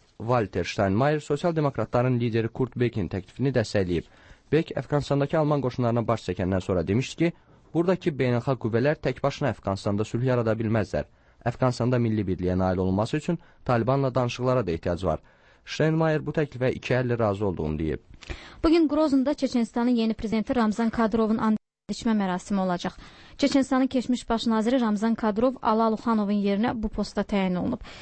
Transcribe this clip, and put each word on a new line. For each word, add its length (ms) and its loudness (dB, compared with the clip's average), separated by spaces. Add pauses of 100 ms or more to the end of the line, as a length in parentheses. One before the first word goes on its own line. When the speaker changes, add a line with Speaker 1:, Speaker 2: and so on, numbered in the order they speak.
(160)
Speaker 1:
Walter 480 0
Steinmeier 560 2
sosial 360 -2
demokratların 640 0
lideri 280 0
Kurt 280 -4
Bekin 360 0
təklifini 400 -4
dəstəkləyib. 560 0 (440)
Bek 280 2
Əfqanistandakı 580 0
alman 220 2
qoşunlarına 480 0
baş 220 -2
çəkəndən 340 0
sonra 240 0
demişdi 280 0
ki, 160 0 (420)
buradakı 420 0
beynəlxalq 480 0
qüvvələr 320 2
tək 260 -4
başına 300 0
Əfqanistanda 560 -2
sülh 160 -2
yarada 320 2
bilməzlər. 480 0 (420)
Əfqanistanda 560 0
milli 240 0
birliyə 320 0
nail 240 2
olunması 340 0
üçün 220 -2 (260)
Talibanla 500 2
danışıqlara 520 0
da 60 -2
ehtiyac 320 -4
var. 160 0 (440)
Steinmeier 640 0
bu 80 -6
təklifə 400 -2
iki 200 -4
əlli 240 0
razı 280 0
olduğunu 320 -2
deyib. 220 -2 (640)
Speaker 2:
Bugün 240 4
Qroznda 460 2
Çeçenistanın 600 0
yeni 200 0
prezidenti 420 -2
Ramzan 340 2
Kadyrovun 480 2
and 180 2 (340)
içmə 280 0
mərasimi 420 -2
olacaq. 380 -2 (400)
Çeçenistanın 480 2
keçmiş 420 -2
baş 180 -2
naziri 340 2
Ramzan 340 0
Kadyrov 480 0
Ala 240 2
Aluxanovun 560 0
yerinə 400 0
bu 60 -4
postda 340 -4
təyin 320 0
olunub. 260 -2 (220)